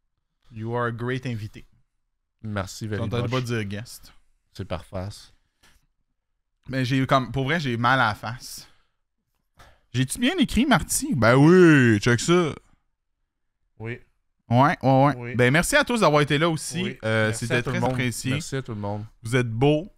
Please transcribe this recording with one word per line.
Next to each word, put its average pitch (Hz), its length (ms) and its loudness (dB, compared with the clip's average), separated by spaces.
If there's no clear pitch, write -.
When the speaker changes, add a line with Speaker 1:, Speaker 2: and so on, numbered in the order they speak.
Speaker 1:
You 113 240 -8
are 120 120 -2
a 117 40 -4
great 123 360 -6
invité. 110 400 -10
Speaker 2:
Merci, 104 460 -8
very 104 160 -4
Speaker 1:
J'entendais 117 200 -4
Speaker 2:
much. 120 80 -4
Speaker 1:
pas 127 100 -2
dire 117 240 -4
guest. 101 460 -12
Speaker 2:
C'est 95 120 -12
parfait. 92 440 -10
Speaker 1:
Mais 131 160 -2
j'ai 131 200 0
comme, 127 260 0
pour 135 120 -4
vrai, 156 160 -2
j'ai 127 180 -4
mal 123 220 2
à 117 80 2
la 104 80 -2
face. - 520 -14
J'ai-tu 131 260 -4
bien 294 180 0
écrit, 262 300 0
Marty ? 254 480 -2
Ben 117 200 4
oui, 147 640 8
check 120 200 0
ça. 170 340 0
Speaker 2:
Oui. 117 200 -10
Speaker 1:
Ouais, 131 320 4
ouais, 135 240 4
ouais. 143 120 2
Speaker 2:
Oui. 120 180 -12
Speaker 1:
Ben 123 160 4
merci 170 240 0
à 294 80 4
tous 240 180 -2
d'avoir 151 200 4
été 147 160 0
là 160 120 0
aussi. 147 340 -6
Speaker 2:
Oui. 120 200 -8
Speaker 1:
Euh, 110 240 0
Speaker 2:
Merci 110 180 -4
Speaker 1:
c'était 123 100 -2
Speaker 2:
à 120 80 0
tout 139 60 -6
le 127 40 -4
Speaker 1:
très 127 80 -2
Speaker 2:
monde. 123 100 -2
Speaker 1:
apprécié. 127 420 -4
Speaker 2:
Merci 147 220 -6
à 135 60 -4
tout 120 120 -12
le 104 60 -10
monde. 104 240 -8
Speaker 1:
Vous 117 120 -4
êtes 123 140 0
beaux. 135 480 0